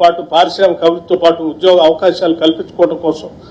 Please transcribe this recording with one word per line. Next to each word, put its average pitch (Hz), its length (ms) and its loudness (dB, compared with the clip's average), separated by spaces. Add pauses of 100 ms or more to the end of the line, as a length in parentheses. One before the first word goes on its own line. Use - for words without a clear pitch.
పాటు 170 200 2 (120)
పారిశ్రామిక 175 540 0
అభివృద్ధితో 170 380 -2
పాటు 165 160 2 (100)
ఉద్యోగ 180 260 2 (100)
అవకాశాలు 170 540 0
కల్పించుకోవడం 160 640 -2
కోసం - 240 -6 (220)